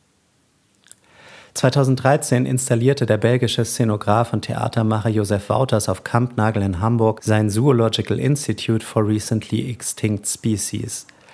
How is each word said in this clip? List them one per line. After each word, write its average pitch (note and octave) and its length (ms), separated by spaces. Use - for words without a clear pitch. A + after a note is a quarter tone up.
Zweitausenddreizehn C3 920
installierte B2+ 580
der G#2+ 140
belgische A#2 480
Szenograf A2 640
und G#2+ 140
Theatermacher A2+ 640
Josef G#2 400
Wouters A#2 400
auf - 140
Kampnagel A2 580
in F#2 180
Hamburg A2+ 420
sein G#2+ 280
Zoological A2+ 680
Institute A#2 640
for G#2+ 240
Recently A2 640
Extinct G#2+ 560
Species. G#2+ 800